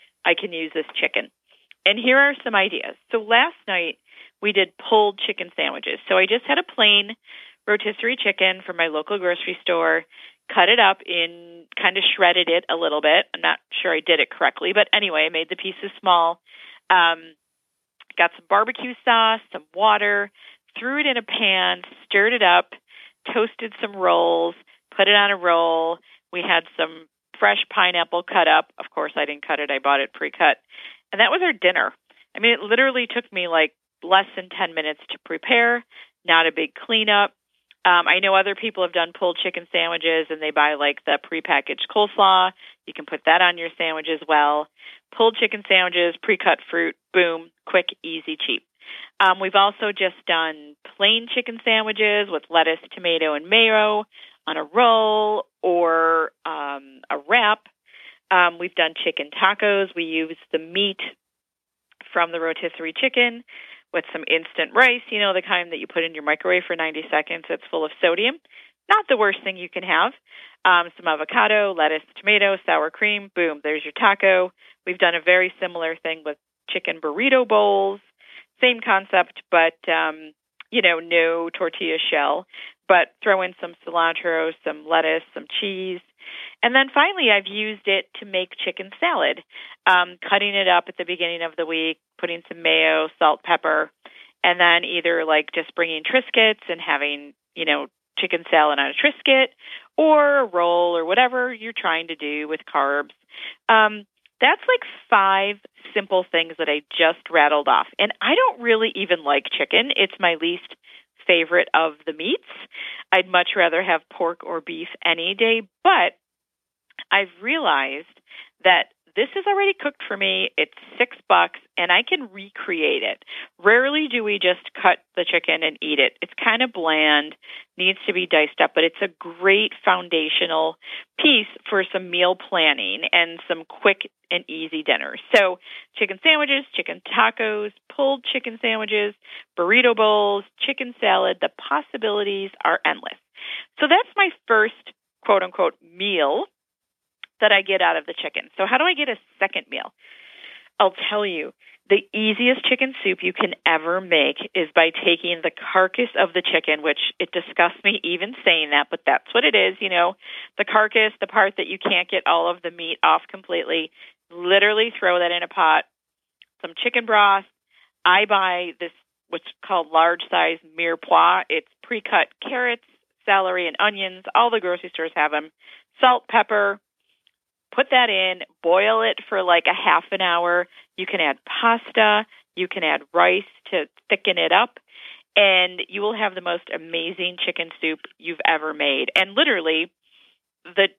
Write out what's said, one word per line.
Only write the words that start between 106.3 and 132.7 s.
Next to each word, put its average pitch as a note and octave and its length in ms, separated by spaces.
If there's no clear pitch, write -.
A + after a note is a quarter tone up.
things E3 280
that D#3 100
I D3 220
just E3 400
rattled D3 380
off. F2 180
And G#3 220
I - 140
don't A#4 260
really A3+ 340
even F3+ 300
like C#3+ 200
chicken. A3 400
It's F#3+ 240
my F3 140
least E3 420
favorite E3+ 460
of D#3+ 220
the D#3+ 80
meats. F3+ 340
I'd F#3 160
much F3+ 300
rather E3+ 260
have F3 280
pork E3+ 340
or E3 160
beef E3 280
any E3+ 300
day, A3+ 280
but D#4 360
I've F#3+ 200
realized E3 640
that F3+ 280
this C4 160
is F#4+ 140
already G4 260
cooked - 320
for G3+ 100
me. F#3+ 400
It's - 220
six - 200
bucks, F3 300
and F3 140
I F#3 160
can C#4 260
recreate E3+ 720
it. - 160
Rarely C4 480
do A#3+ 160
we G#3 160
just F3+ 240
cut F3+ 180
the F3 100
chicken D#3+ 400
and D3+ 160
eat D3+ 160
it. C3 240
It's - 160
kind A#3 240
of B3 100
bland, D#3 640
needs F#3 300
to G3+ 60
be F3+ 180
diced D3+ 320
up, D#3+ 140
but D#3+ 80
it's E3 180
a F#3+ 160
great G3 540
foundational E3 920
piece B3 320
for G3 140
some F#3 180
meal F3+ 260
planning C#3+ 760